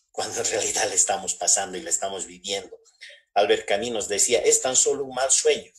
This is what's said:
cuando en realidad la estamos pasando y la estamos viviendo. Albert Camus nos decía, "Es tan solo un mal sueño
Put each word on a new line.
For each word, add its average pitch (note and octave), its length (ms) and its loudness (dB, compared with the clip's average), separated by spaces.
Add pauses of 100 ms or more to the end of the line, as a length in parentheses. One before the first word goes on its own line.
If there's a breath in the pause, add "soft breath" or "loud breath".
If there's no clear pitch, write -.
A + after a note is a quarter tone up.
(100)
cuando - 300 -6
en A2+ 60 -2
realidad G#2+ 420 -2
la G2 60 -6
estamos F#2+ 420 0
pasando F#2+ 420 0
y E2 40 -10
la E2+ 80 -8
estamos F#2+ 360 -4
viviendo. F#2 500 -8 (580 loud breath)
Albert G#2 320 2
Camus A2 260 -2
nos G#2 160 -4
decía, G#2 320 2
"Es - 200 4
tan C3 140 0
solo C#3 300 2
un C3 100 -12
mal C3 160 0
sueño C#3+ 480 2